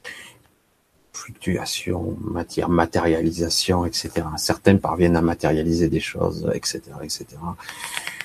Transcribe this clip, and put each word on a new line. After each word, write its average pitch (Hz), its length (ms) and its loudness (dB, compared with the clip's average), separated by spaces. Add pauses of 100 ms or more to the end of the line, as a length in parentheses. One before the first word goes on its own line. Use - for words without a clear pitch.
(1120)
Fluctuation, - 1080 -4
matière, 85 480 -4
matérialisation, 85 1160 2
et 82 60 -4
cetera. 80 440 -4
Certains 98 400 6
parviennent 85 400 4
à 80 60 2
matérialiser 82 640 2
des 78 120 0
choses, 82 540 -2
et - 80 -4
cetera, - 400 -8
et - 60 -8
cetera. - 480 -10 (680)